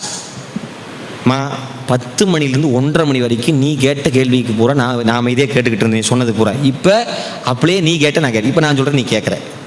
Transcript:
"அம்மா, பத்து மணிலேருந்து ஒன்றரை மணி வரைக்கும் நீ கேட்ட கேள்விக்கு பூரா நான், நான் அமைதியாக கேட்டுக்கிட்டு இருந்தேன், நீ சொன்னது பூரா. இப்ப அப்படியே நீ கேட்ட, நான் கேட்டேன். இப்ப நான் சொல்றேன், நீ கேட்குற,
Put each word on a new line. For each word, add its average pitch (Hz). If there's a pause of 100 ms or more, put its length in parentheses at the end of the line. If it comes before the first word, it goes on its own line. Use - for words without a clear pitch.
(1300)
"அம்மா, 139 (360)
பத்து 127
மணிலேருந்து 147
ஒன்றரை 147
மணி 135
வரைக்கும் 120
நீ 143
கேட்ட 139
கேள்விக்கு 127
பூரா 117
நான், 123
நான் 113
அமைதியாக 123
கேட்டுக்கிட்டு 117
இருந்தேன், 113
நீ -
சொன்னது 120
பூரா. 107 (120)
இப்ப 185 (380)
அப்படியே 151
நீ 170
கேட்ட, 147
நான் 135
கேட்டேன். 110
இப்ப 160
நான் 147
சொல்றேன், 135
நீ 139
கேட்குற, 107 (280)